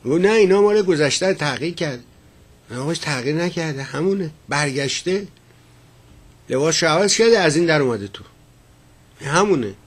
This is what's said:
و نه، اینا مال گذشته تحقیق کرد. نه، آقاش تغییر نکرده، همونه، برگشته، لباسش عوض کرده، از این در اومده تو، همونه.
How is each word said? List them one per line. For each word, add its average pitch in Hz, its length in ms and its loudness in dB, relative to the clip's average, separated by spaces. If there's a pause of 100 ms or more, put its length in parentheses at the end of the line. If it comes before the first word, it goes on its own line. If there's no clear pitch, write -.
و 139 140 0
نه، 196 140 2
اینا 202 300 6
مال 208 200 4
گذشته 175 520 0
تحقیق 147 400 -4
کرد. 139 300 -8 (680)
نه، 120 80 -10
آقاش 160 200 -6
تغییر 143 380 -4
نکرده، 165 460 -4
همونه، 170 480 -4 (180)
برگشته، 143 800 -4 (1200)
لباسش 147 340 0
عوض 175 340 2
کرده، 233 220 4
از 156 180 2
این 170 100 2
در 156 160 2
اومده 110 260 -2
تو، - 160 -16 (1000)
همونه. 147 500 2 (120)